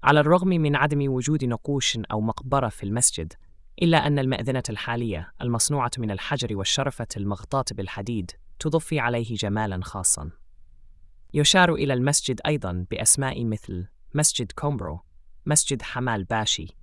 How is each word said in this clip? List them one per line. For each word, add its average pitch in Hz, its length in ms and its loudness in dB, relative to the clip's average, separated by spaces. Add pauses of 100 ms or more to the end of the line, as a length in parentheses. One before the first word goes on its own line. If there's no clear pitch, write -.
على 147 160 8
الرغم 180 280 6
من 156 280 2
عدم 143 360 2
وجود 135 340 0
نقوش 123 520 -2 (140)
أو 107 100 0
مقبرة 127 480 0
في - 140 -12
المسجد، 101 500 0 (480)
إلا 165 260 4
أن 143 120 2
المأذنة 131 500 0
الحالية 110 640 -4 (100)
المصنوعة 120 560 0
من 113 140 -4
الحجر 107 460 -4
والشرفة 123 500 -2 (100)
المغطاة 101 540 -4
بالحديد 101 600 -6 (280)
تضفي 156 400 0
عليه 120 360 0
جمالا 104 480 -2
خاصا. 87 480 -2 (1000)
يشار 170 400 6
إلى 139 200 0
المسجد 127 520 0
أيضا 95 460 -2
بأسماء 131 540 0
مثل 95 420 -6 (260)
مسجد 135 380 0
كومبرو، 90 480 -4 (460)
مسجد 151 360 0
حمال 120 420 -4
باشي 104 600 -4